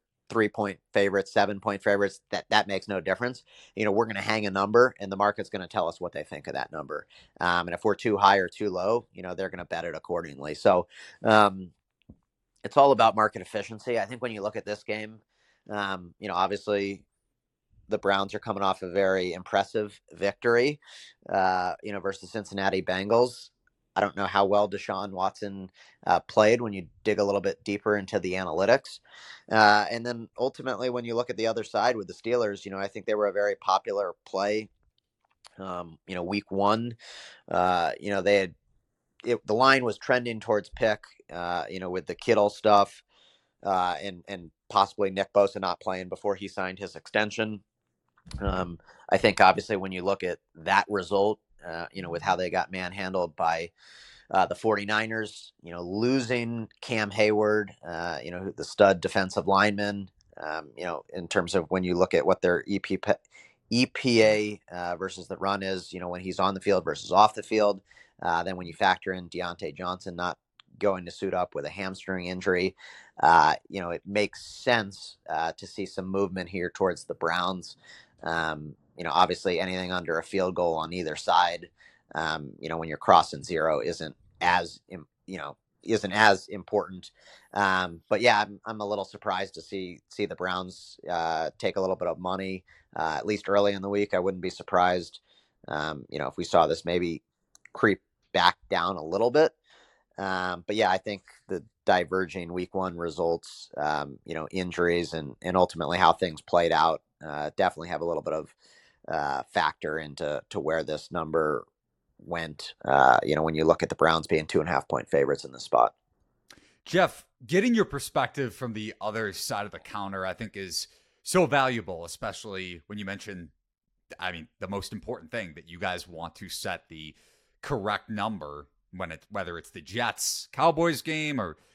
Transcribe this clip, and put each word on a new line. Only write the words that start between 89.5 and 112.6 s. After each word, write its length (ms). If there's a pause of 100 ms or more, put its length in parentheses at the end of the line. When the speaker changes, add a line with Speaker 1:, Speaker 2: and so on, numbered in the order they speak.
Speaker 1:
to 80
see, 380 (100)
see 160
the 80
Browns, 720
uh, 480
take 200
a 40
little 160
bit 120
of 100
money, 460 (300)
uh, 220
at 80
least 240
early 240
in 80
the 80
week. 240
I 60
wouldn't 240
be 80
surprised, 720 (480)
um, 420
you 80
know, 80
if 100
we 80
saw 220
this 180
maybe 380 (500)
creep 280 (320)
back 260 (100)
down 280
a 80
little 260
bit. 220 (680)
Um, 480
but 100
yeah, 140
I 80
think 240 (260)
the 160 (220)
diverging 640
week 220
one 240
results, 800
um, 480
you 80
know, 160
injuries 640
and, 280
and 140
ultimately 400
how 160
things 300
played 300
out, 280 (260)
uh, 300
definitely 320
have 140
a 20
little 180
bit 120
of, 200 (540)
uh, 340 (100)
factor 460
into, 520
to 100
where 240
this 260
number 560 (520)
went, 560 (100)